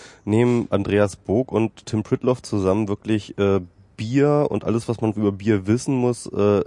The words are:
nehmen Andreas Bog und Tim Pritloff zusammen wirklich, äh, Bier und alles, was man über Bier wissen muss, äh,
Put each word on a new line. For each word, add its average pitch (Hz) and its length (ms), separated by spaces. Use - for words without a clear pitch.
nehmen 120 460
Andreas 101 460
Bog 120 340
und 107 340
Tim 110 180
Pritloff 127 380
zusammen 101 460
wirklich, 104 500
äh, 98 220
Bier 143 540
und - 140
alles, 113 240
was 117 140
man 110 120
über 104 200
Bier 98 340
wissen 123 280
muss, 123 320
äh, 101 400